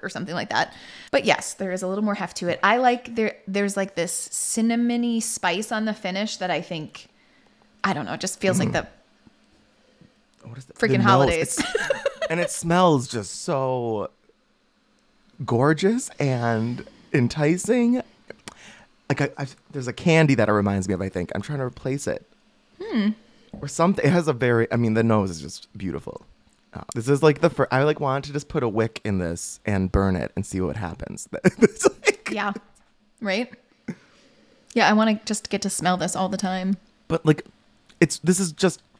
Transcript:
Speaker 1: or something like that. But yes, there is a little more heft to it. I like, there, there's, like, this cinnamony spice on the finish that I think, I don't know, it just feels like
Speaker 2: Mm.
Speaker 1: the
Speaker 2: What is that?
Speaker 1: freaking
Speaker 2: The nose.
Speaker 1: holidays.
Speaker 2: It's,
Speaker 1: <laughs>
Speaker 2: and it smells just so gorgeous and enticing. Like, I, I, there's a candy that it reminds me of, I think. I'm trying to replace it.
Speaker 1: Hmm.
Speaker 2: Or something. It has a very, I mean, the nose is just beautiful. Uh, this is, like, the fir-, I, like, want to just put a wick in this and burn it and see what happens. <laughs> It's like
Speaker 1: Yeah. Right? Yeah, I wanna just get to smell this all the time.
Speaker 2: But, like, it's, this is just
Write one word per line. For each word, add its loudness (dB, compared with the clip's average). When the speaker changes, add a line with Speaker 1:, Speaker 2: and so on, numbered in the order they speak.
Speaker 1:
or -8
something -8
like -6
that. 0
But 2
yes, 0
there -6
is -4
a -4
little -2
more 0
heft -8
to -4
it. -2
I 4
like, 0
there, 0
there's, -2
like, -4
this -4
cinnamony 0
spice -4
on -2
the -4
finish -6
that -4
I -2
think, -12
I -2
don't -4
know, -8
it -8
just -6
feels 2
like 2
Speaker 2:
Mm. -2
Speaker 1:
the -2
Speaker 2:
What -16
is -18
that? -20
Speaker 1:
freaking 2
Speaker 2:
The 4
nose. 4
Speaker 1:
holidays. 4
Speaker 2:
It's, 0
Speaker 1:
<laughs> -6
Speaker 2:
and 0
it -2
smells 4
just -8
so -2
gorgeous 2
and 0
enticing. 2
Like, -2
I, 0
I, -6
there's -6
a -4
candy 4
that 4
it 4
reminds 2
me 0
of, -2
I -4
think. -4
I'm -4
trying -6
to -4
replace -6
it. -4
Speaker 1:
Hmm. 0
Speaker 2:
Or -8
something. 2
It 6
has 2
a 4
very, 2
I 2
mean, 2
the 4
nose 4
is -8
just -14
beautiful. -8
Uh, -14
this -4
is, 4
like, 6
the 4
fir-, 0
I, 4
like, 2
want -2
to -10
just -8
put -2
a 0
wick -2
in 0
this -6
and 2
burn 4
it -2
and -4
see -4
what -2
happens. -10
<laughs> -6
It's 4
like 0
Speaker 1:
Yeah. -4
Right? -4
Yeah, 4
I 6
wanna 2
just -6
get -2
to -4
smell 0
this -4
all 0
the -2
time. -2
Speaker 2:
But, -2
like, 6
it's, 2
this 2
is -2
just 0